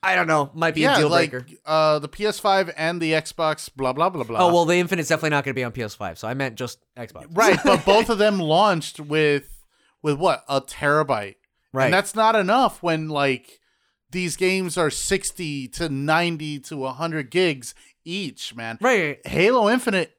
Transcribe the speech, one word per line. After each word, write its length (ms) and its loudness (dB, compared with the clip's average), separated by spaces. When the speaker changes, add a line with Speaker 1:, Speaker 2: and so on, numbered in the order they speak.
Speaker 1:
I 140 0
don't 140 0
know. 260 2
Might 220 0
be 60 0
Speaker 2:
Yeah, 120 4
Speaker 1:
a 60 4
deal 80 4
Speaker 2:
like, 240 2
Speaker 1:
breaker. 140 -10
Speaker 2:
uh, 320 2
the 80 -6
P 180 -8
S 140 -2
five 380 2
and 260 -2
the 120 0
Xbox, 600 -2
blah, 180 -2
blah, 160 2
blah, 140 -4
blah. 240 -4
Speaker 1:
Oh, 80 4
well, 100 6
the 120 4
Infinite's 320 0
definitely 220 0
not 120 2
gonna 120 -4
be 100 -2
on 80 -8
P 100 -8
S 140 -8
five, 240 -10
so 80 -8
I 60 -6
meant 200 -6
just 240 -10
Xbox. 360 -16
Speaker 2:
Right, 280 4
Speaker 1:
<laughs> 40 -12
Speaker 2:
but 200 4
both 240 4
of 100 0
them 200 2
launched 640 2
with, 640 0
with 160 0
what? 320 0
A 120 0
terabyte. 760 0
Speaker 1:
Right. 140 2
Speaker 2:
And 80 2
that's 200 0
not 220 2
enough 440 2
when, 280 -2
like, 500 -2
these 240 -4
games 420 -2
are 100 2
sixty 800 -4
to 220 -6
ninety 720 -2
to 260 -8
a 60 -6
hundred 400 -6
gigs 420 -2
each, 500 -10
man. 260 -10
Speaker 1:
Right. 460 0
Speaker 2:
Halo 420 2
Infinite 500 0